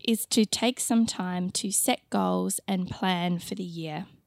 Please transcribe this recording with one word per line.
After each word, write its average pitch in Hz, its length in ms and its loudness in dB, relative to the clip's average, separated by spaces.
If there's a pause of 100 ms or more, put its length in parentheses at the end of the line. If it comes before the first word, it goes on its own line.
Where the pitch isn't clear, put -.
is - 220 0
to - 180 4
take 233 360 0
some 226 260 4
time 180 440 -2
to - 200 -4
set - 300 0 (100)
goals 185 560 0
and 185 240 0
plan 175 480 0
for 170 160 -10
the 190 80 -6
year. 165 440 -8 (200)